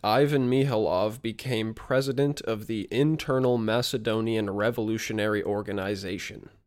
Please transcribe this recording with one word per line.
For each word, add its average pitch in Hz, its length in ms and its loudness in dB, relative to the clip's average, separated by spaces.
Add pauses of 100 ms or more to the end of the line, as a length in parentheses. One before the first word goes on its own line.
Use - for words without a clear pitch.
Ivan 131 460 4
Mihailov 110 720 2
became 110 500 -4
president 135 720 0
of 107 240 -4
the 110 240 -4
Internal 131 640 2
Macedonian 110 920 0
Revolutionary 107 920 0
Organization. 98 1080 -4 (160)